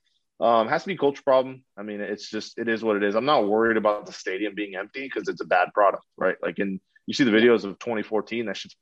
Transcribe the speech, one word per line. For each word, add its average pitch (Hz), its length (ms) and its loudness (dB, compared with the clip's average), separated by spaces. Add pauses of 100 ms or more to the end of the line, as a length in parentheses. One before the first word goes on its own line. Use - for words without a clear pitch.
(400)
um, 113 260 4
it 113 40 -4
has 160 120 -2
to - 60 -14
be 196 60 -4
a 160 40 -12
culture 143 240 0
problem. 131 400 0 (140)
I 101 80 -12
mean, 104 160 -8
it's 104 280 -8
just, - 300 -10
it 113 100 -4
is 113 140 -2
what 107 140 2
it 101 80 0
is. 101 100 2
I'm 110 100 0
not 139 220 2
worried 110 300 2
about 104 300 0
the 92 60 -18
stadium 98 440 -8
being 101 180 -8
empty 104 340 -10
'cause 101 200 -8
it's 87 140 -6
a - 40 -12
bad 87 260 2
product, 101 300 2 (140)
right? 92 260 0
Like, 90 160 -6
and 98 220 -4 (260)
you 117 80 -8
see 147 100 4
the 120 80 4
videos 110 320 6
of 98 160 -8
twenty 113 240 -4
fourteen, 110 420 -4
that 98 100 -6
shit's - 260 -16